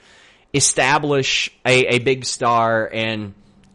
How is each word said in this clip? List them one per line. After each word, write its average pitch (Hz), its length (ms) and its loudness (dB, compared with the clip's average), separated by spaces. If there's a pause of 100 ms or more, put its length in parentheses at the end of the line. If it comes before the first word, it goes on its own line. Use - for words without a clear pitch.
(540)
establish 143 960 0 (160)
a, 127 300 4
a 123 40 2
big 131 260 -2
star, 113 640 0
and 110 420 -6 (420)